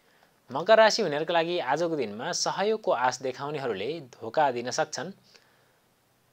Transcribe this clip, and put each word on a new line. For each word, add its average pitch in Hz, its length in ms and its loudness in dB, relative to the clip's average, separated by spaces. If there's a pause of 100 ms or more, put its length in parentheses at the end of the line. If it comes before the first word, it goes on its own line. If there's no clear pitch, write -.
(500)
मकर 180 280 4
राशि 220 240 6
हुनेहरूका 160 320 -2
लागि 170 260 2
आजको 156 360 0
दिनमा 120 380 -4
सहयोगको 190 580 -2
आश 127 280 0
देखाउनेहरूले 131 680 -4 (220)
धोका 135 400 0
दिन 120 200 -4
सक्छन् 151 400 -4 (1200)